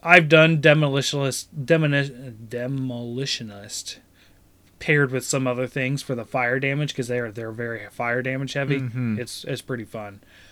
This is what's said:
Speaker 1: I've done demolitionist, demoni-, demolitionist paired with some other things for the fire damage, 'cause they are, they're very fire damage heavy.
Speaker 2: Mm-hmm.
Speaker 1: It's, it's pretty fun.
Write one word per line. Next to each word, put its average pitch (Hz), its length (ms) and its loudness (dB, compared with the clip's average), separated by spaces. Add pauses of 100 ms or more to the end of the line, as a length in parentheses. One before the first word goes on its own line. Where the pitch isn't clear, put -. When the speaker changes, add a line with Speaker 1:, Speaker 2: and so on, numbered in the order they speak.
Speaker 1:
I've 170 260 6
done 160 320 8
demolitionist, 143 840 2 (180)
demoni-, 139 720 2 (140)
demolitionist 120 1500 -6 (840)
paired 143 320 2
with 127 120 -2
some 131 220 -2
other 123 200 -2
things 131 360 -4
for 135 120 -6
the 117 100 -6
fire 127 340 -2
damage, 139 360 -2
'cause 120 140 -4
they 123 120 -2
are, 117 100 -6
they're 113 220 -8
very 113 380 -8
fire 120 320 -2
damage 131 320 -4
heavy. 139 260 0
Speaker 2:
Mm-hmm. 120 400 -2
Speaker 1:
It's, - 240 -10
it's 139 180 -6
pretty 117 220 -6
fun. 101 360 -12 (320)